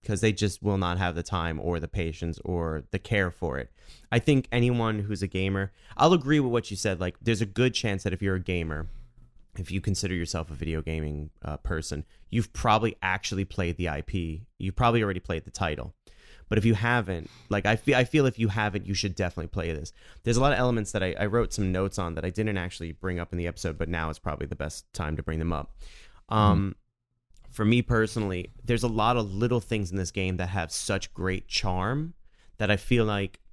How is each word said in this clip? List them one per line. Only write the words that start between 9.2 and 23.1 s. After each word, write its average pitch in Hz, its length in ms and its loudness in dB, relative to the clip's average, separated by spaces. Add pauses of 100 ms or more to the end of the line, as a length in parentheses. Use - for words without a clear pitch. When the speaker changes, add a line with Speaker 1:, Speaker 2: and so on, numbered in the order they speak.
Speaker 1:
if 90 120 -8
you 92 100 -2
consider 95 340 -2
yourself 82 360 -4
a 76 40 -10
video 78 280 -4
gaming, 76 480 -6 (120)
uh, 76 140 -6
person, 78 480 -6 (240)
you've 113 240 -2
probably 110 480 4
actually 95 460 -2
played 85 320 -2
the 87 100 0
I 76 140 -4
P. 82 420 -4 (140)
You've 95 180 -4
probably 117 260 4
already 98 180 -2
played 82 260 -4
the - 40 -14
title. - 440 -4 (560)
But 107 80 4
if 104 80 4
you 113 80 8
haven't, 98 560 0 (180)
like, 98 160 2
I 107 120 6
fe-, 143 180 2
I 156 100 6
feel 143 220 4
if 123 120 0
you 113 100 4
haven't, 101 380 0
you 98 60 -2
should 92 220 -2
definitely 85 340 -4
play 85 240 -2
this. 78 220 -8 (300)
There's 117 120 4
a 123 60 4
lot 139 100 6
of - 60 2
elements 120 340 2
that 101 100 0
I, 92 120 -2
I - 100 -2
wrote 107 300 0
some 95 180 0
notes 92 260 0
on 85 180 -4
that 87 80 -6
I 92 40 -2
didn't 104 300 -2
actually 85 340 -6
bring 90 260 -4